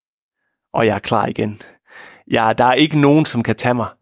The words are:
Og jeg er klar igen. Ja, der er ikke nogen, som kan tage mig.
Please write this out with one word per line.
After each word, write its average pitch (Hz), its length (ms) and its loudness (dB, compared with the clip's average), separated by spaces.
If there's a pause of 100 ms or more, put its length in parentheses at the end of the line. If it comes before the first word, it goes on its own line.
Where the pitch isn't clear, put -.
(720)
Og 117 140 0
jeg 107 100 0
er 101 40 -6
klar 107 280 -2
igen. 107 340 -6 (720)
Ja, 113 260 0
der 120 80 2
er 127 80 4
ikke 151 280 2
nogen, 147 240 4
som 120 180 -4
kan 110 120 -2
tage 123 180 -2
mig. 117 280 -6